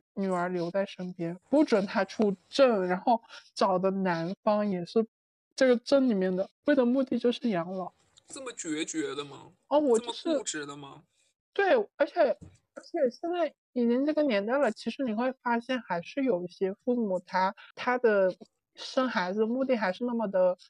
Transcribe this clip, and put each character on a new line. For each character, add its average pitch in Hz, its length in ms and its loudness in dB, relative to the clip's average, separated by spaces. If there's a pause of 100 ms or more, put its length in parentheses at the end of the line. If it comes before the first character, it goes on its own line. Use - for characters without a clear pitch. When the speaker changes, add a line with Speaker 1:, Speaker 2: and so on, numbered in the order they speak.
(120)
Speaker 1:
女 196 180 -4
儿 180 200 -2
留 180 200 -2
在 196 140 -2
身 185 300 -10
边， 170 200 -6 (140)
不 302 160 4
准 202 220 2
她 190 180 0
出 202 320 0 (140)
镇。 226 380 4
然 185 120 0
后 233 220 0 (320)
找 196 240 2
的 190 120 2
男 180 520 -2
方 208 280 0
也 180 140 -4
是 226 220 0 (500)
这 269 100 2
个 247 120 6
镇 262 320 2
里 214 40 2
面 185 220 0
的， 190 140 -4 (160)
为 294 80 4
的 262 100 4
目 254 180 2
的 247 160 -2
就 240 140 2
是 - 160 -4
养 180 260 -2
老。 180 160 -8 (380)
Speaker 2:
这 - 140 -16
么 247 100 -12
决 160 320 -6
绝 143 300 -4
的 143 100 -8
吗？ 135 260 -18 (180)
Speaker 1:
哦， 285 100 4
我 254 200 4
就 233 140 -6
是 - 120 -14
Speaker 2:
这 339 60 -2
么 294 80 0
固 - 60 -6
执 151 220 -8
的 143 100 -12
吗？ 143 260 -18 (520)
Speaker 1:
对， 381 200 2 (220)
而 294 100 0
且， - 140 -2
而 - 600 -4
且 294 280 -2
现 339 220 -8
在 339 200 -2 (200)
已 240 160 0
经 254 180 0
这 302 80 0
个 302 80 0
年 214 220 0
代 233 140 0
了， 254 120 2
其 - 200 -6
实 - 140 -6
你 226 80 -2
会 247 200 -2 (100)
发 240 160 0
现 254 220 -4
还 175 220 -6
是 277 200 -6
有 185 220 0
一 - 40 -6
些 190 240 -4 (120)
父 247 100 0
母 208 260 -2
他， 190 340 0 (200)
他 254 240 -2
的 202 340 4 (420)
生 - 340 -2
孩 185 240 -2
子 208 80 0
的 220 60 2
目 254 180 -2
的 262 120 2
还 202 160 0
是 240 120 -8
那 240 100 -2
么 226 140 -2
的 185 280 2 (140)